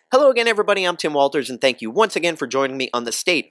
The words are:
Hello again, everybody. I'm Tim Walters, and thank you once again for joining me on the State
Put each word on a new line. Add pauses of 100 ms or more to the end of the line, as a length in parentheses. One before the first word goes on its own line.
(120)
Hello
again,
everybody.
I'm
Tim
Walters,
and
thank
you
once
again
for
joining
me
on
the
State